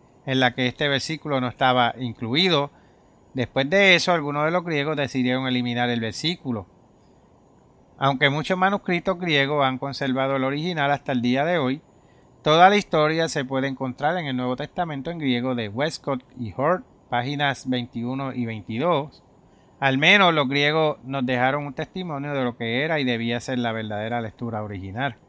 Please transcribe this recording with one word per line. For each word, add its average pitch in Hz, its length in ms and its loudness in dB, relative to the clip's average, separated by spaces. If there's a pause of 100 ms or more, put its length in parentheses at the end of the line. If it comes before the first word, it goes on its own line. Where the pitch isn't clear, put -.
(260)
en 131 160 0
la 123 120 4
que 127 140 -2
este 143 220 -2
versículo 143 500 -2
no 127 80 -2
estaba 123 500 2
incluido. 143 720 0 (640)
Después 135 360 -2
de 190 260 6
eso, 175 160 0
algunos 147 320 0
de 160 80 0
los 175 140 -2
griegos 151 320 -2
decidieron 131 500 -2
eliminar 123 420 -2
el 117 120 0
versículo. 117 680 -6 (1300)
Aunque 139 320 2
muchos 156 280 -2
manuscritos 185 600 0
griegos 147 460 0
han 131 140 0
conservado 135 580 -2
el 131 80 0
original 147 480 -2
hasta 143 220 -2
el 123 80 0
día 127 240 2
de 175 140 0
hoy, 135 220 -2 (600)
toda 165 280 8
la 208 80 6
historia 160 500 2
se 151 160 -2
puede 135 240 -2
encontrar 135 500 -2
en 165 80 -4
el 131 120 -4
Nuevo 127 180 -2
Testamento 147 560 -6
en 170 80 -8
griego 127 340 0
de 117 140 -4
Westcott 131 560 -4 (160)
y 110 160 -8
Hort, 156 280 0 (260)
páginas 135 600 -2
veintiuno 127 640 -4
y 120 120 -4
veintidós. 131 800 -4 (560)
Al 135 200 2
menos 180 340 8
los 143 140 2
griegos 147 560 2
nos 131 220 -4
dejaron 131 400 2
un 143 80 -10
testimonio 147 600 -8
de 139 100 0
lo 120 120 -2
que 120 280 -2
era 160 160 0
y 143 40 -2
debía 117 360 -2
ser 127 200 -4
la 117 120 -2
verdadera 110 500 -4
lectura 110 420 -8
original. 104 540 -8 (120)